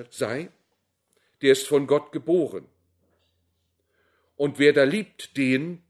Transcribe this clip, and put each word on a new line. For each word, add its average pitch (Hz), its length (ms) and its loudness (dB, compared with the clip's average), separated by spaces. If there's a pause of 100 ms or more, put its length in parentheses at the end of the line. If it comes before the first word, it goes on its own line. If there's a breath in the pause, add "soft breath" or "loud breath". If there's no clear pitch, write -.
(100)
sei, 131 400 -8 (880)
der 135 120 6
ist 135 160 0
von 143 180 0
Gott 147 260 -2
geboren. 147 540 -4 (1700)
Und 143 220 -4
wer 143 140 6
da 143 120 4
liebt - 520 -6
den, 135 540 -2